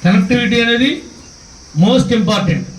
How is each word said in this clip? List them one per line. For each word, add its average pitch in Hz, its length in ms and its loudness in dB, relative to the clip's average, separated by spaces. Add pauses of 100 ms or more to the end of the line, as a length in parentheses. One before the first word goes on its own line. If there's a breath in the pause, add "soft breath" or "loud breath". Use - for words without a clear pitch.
కనెక్టివిటీ 240 600 2
అనేది 240 260 0 (920)
మోస్ట్ 233 340 2
ఇంపార్టెంట్. 185 500 -2 (120)